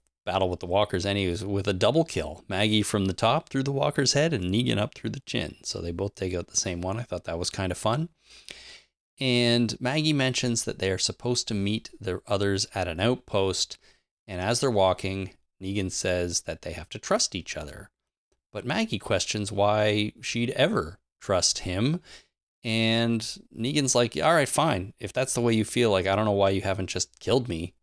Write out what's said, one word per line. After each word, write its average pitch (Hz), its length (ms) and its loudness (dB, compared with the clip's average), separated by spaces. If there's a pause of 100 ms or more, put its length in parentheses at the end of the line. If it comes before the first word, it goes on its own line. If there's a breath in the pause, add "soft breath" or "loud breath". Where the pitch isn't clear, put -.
(260)
battle 92 240 0
with 87 100 -4
the 90 60 -8
walkers 95 400 2
anyways, 98 380 0
with 98 220 -2
a 101 60 2
double 117 320 4
kill. 76 440 -6
Maggie 107 340 4
from 101 240 0
the 92 80 2
top 127 340 2
through 135 140 -2
the 139 100 -4
walker's 139 400 2
head 156 200 2
and 98 200 -2
Negan 120 240 2
up 104 180 -2
through - 160 -8
the 123 140 -8
chin. - 380 -6
So - 180 -8
they 87 120 -4
both 95 220 -4
take 90 200 -4
out 87 140 -6
the - 80 -12
same 87 240 -2
one. 95 180 -4
I 120 60 -6
thought 87 200 -8
that 82 140 -6
was 90 120 -4
kind 95 220 -4
of - 60 -6
fun. 127 300 0 (1120 loud breath)
And 120 600 2
Maggie 151 320 0
mentions 127 520 0
that - 140 -6
they 95 120 0
are 92 80 0
supposed - 500 -2
to 113 60 -2
meet 104 360 -2 (100)
the 95 260 -4
others 101 480 0
at 90 140 -2
an 82 120 -6
outpost. 101 800 0 (480 soft breath)
And 92 140 -8
as 113 200 0
they're 139 100 2
walking, 95 600 2 (320)
Negan 95 300 -4
says 90 500 -2
that 82 200 -10
they 82 100 -10
have 76 180 -12
to - 80 -10
trust - 360 -2
each 85 220 -8
other. - 340 -12 (640)
But 104 140 -10
Maggie 190 320 -2
questions 101 540 -2
why 104 680 4
she'd 120 300 -2
ever 127 480 0 (220)
trust - 400 0
him. 113 400 0 (640 loud breath)
And 113 560 2 (360)
Negan's 131 380 0
like, 120 280 2
"All 160 120 4
right, 143 140 4
fine. 110 520 0
If - 120 -8
that's 131 220 -2
the 120 60 0
way 117 140 4
you 107 100 4
feel, 117 260 2
like, 92 160 4
I 95 80 2
don't 107 120 2
know 104 60 4
why 98 180 4
you 98 120 0
haven't 92 280 -2
just - 280 -6
killed 123 300 0
me 87 340 -6